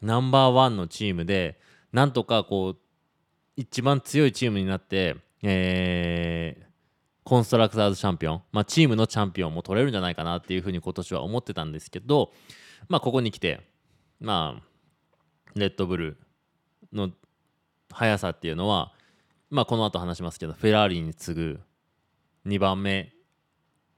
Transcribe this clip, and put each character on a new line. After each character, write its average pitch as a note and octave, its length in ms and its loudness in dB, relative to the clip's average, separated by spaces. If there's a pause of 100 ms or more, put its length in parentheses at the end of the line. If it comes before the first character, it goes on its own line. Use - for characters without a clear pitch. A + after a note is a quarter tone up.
ナ A2+ 160 2
ン C3 100 0
バ C3 220 6
ー - 20 4
ワ C3 160 6
ン A2 80 -2
の F2+ 100 -4
チ - 180 -6
ー F#2+ 100 0
ム E2+ 100 -4
で、 F2+ 340 -2 (320)
な B2+ 140 4
ん C3+ 80 0
と A#2+ 100 0
か A2 200 2
こ F#2+ 340 -2
う、 - 0 - (800)
一 C3 260 -8
番 C3+ 200 2
強 D3 260 4
い A#2+ 40 2
チ - 180 -2
ー - 20 -2
ム G2 80 0
に F#2+ 60 0
な F#2+ 120 -2
っ - 40 -8
て、 F#2 340 -2 (260)
え F2 1200 -2
ー、 - 40 -20 (600)
コ B2+ 140 6
ン A#2 40 4
ス - 60 -6
ト B2 80 4
ラ A2+ 120 6
ク - 60 -8
タ G#2+ 120 4
ー - 20 4
ズ F#2+ 80 -2
チ - 80 -4
ャ G2 60 2
ン E2+ 80 -4
ピ D#2+ 80 -4
オ D#2 80 -2
ン、 F2+ 60 -10 (100)
ま G#2+ 100 2
あ、 G2+ 40 2
チ D#3+ 200 4
ー - 20 6
ム A#2 80 2
の A2 120 2
チ - 100 -4
ャ G#2+ 80 2
ン F2+ 80 -6
ピ F#2 100 -4
オ D#2+ 60 -4
ン D#2 40 -8
も E2+ 100 -8
取 F#2+ 120 -4
れ A#2 80 2
る C#3+ 60 0
ん - 20 -6
じ G#2+ 60 -2
ゃ F#2 40 -2
な F2+ 100 -2
い E2 40 -6
か E2 80 -8
な E2+ 140 -4
っ E2 40 -8
て - 120 -8
い F#2 60 0
う - 20 -6
ふ F#2 60 -6
う G2 40 -4
に F2+ 80 -4
今 F2+ 140 -8
年 F#2 220 -8
は C#2 80 -4
思 G#2+ 160 -4
っ - 40 -10
て G#2 120 -12
た D#2+ 100 -6
ん D#2 60 -8
で D#2 80 -10
す - 100 -20
け F2+ 100 -12
ど、 B2+ 320 0 (560)
ま F3 120 0
あ、 - 20 -16
こ B2 120 -2
こ C3 80 2
に A2+ 100 -2
来 - 80 -14
て、 - 280 -4 (520)
ま D#2+ 400 -4
あ、 - 40 -20 (920)
レ G2+ 120 0
ッ F#2 80 -4
ド F#2+ 120 -4
ブ F2+ 100 -2
ル D#2+ 200 -6 (760)
の G2+ 160 -4 (840)
速 G#2+ 280 2
さ F#2+ 100 -4
っ E2 100 -8
て E2 80 -8
い E2 40 -4
う D#2 40 -4
の F2+ 120 -2
は、 G2 260 0 (560)
ま C#3 140 0
あ、 - 20 -2
こ B2 100 -2
の A2+ 100 2
後 F#2+ 120 -2
話 F2 200 -6
し F2+ 60 -12
ま E2+ 60 -6
す - 100 -14
け E2+ 60 -8
ど、 D#2+ 80 -8
フ A2 140 -2
ェ G#2+ 40 6
ラ G#2+ 140 6
ー G2 40 2
リ E2+ 120 -4
に D#2+ 140 -8
次 E2 260 -8
ぐ D#2 180 -6 (840)
二 G2 140 -2
番 F#2+ 240 0
目 G2 280 -4 (840)